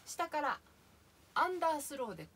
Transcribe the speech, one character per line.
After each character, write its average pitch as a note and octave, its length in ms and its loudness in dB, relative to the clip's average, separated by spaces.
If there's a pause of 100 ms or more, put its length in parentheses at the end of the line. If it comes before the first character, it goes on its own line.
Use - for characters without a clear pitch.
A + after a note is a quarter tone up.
下 - 240 -4
か D4+ 120 -2
ら C#4 180 0 (760)
ア D#4+ 120 6
ン F4+ 140 0
ダ E4 140 4
ー D4 60 -2
ス C#4+ 160 -8
ロ B3+ 120 -2
ー F#3 80 -8
で D#3+ 200 -10